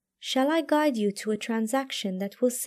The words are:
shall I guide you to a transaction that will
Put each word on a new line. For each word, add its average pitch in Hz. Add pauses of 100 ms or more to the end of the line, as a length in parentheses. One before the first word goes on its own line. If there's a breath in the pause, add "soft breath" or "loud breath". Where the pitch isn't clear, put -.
(180)
shall 262
I 320
guide 302
you 208
to 214
a 214
transaction 220
that 196
will 247 (180)